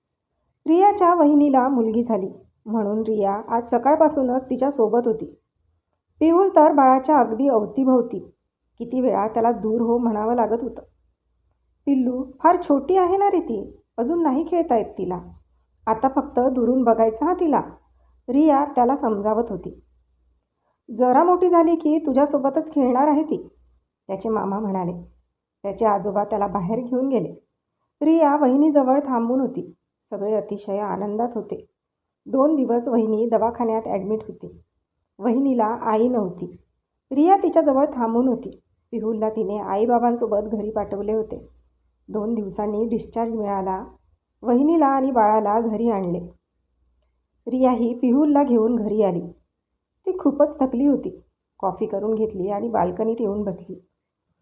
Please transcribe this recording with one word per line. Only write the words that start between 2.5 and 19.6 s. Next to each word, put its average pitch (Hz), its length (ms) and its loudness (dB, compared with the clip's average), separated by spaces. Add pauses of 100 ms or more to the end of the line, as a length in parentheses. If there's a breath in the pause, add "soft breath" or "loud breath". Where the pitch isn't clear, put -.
म्हणून 220 360 -2
रिया 214 460 -2
आज 240 220 -4
सकाळपासूनच 262 800 2
तिच्या 269 220 -2
सोबत 233 340 2
होती. 220 200 -2 (920)
पिहूल 339 360 4
तर 311 160 8
बाळाच्या 262 460 4
अगदी 226 300 2
अवतीभवती. 240 840 0 (480)
किती 233 220 -4
वेळा 208 260 0
त्याला 226 240 0
दूर 220 300 -2
हो 233 160 0
म्हणावं 226 380 -2
लागत 226 280 -2
होतं. - 200 -12 (1040)
"पिल्लू, 254 380 0 (200)
फार 349 200 4
छोटी 285 340 2
आहे 370 200 2
ना 403 120 2
रे 370 100 0
ती, - 380 -8 (200)
अजून 320 260 -2
नाही 294 260 0
खेळता 330 280 0
येत - 200 -4
तिला. 180 220 -6 (680)
आता 220 280 0
फक्त 269 240 -2
दुरून 254 440 2
बघायचं 226 420 2
हा 359 80 0
तिला," 320 280 0 (680)
रिया 285 360 4
त्याला 254 300 2
समजावत 214 540 -2
होती. - 300 -12 (1160)